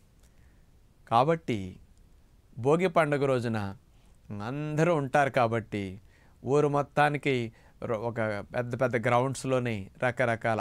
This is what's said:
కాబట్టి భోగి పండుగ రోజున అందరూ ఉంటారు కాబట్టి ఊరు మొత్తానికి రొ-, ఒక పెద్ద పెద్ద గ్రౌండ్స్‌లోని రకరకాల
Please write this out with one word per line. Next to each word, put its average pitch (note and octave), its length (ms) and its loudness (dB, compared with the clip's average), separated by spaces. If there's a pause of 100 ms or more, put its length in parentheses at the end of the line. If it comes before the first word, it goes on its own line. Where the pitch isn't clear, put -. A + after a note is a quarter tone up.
(1080)
కాబట్టి C3 520 2 (960)
భోగి E3 320 2
పండుగ D3 360 2
రోజున A#2+ 340 0 (840)
అందరూ D3+ 520 -2
ఉంటారు C#3 360 2
కాబట్టి A2+ 520 0 (600)
ఊరు D3 240 2
మొత్తానికి C#3+ 640 0 (480)
రొ-, A2+ 180 -4
ఒక A#2 200 -6 (280)
పెద్ద B2 280 -6
పెద్ద B2 220 0
గ్రౌండ్స్‌లోని B2 800 0 (220)
రకరకాల A#2 640 0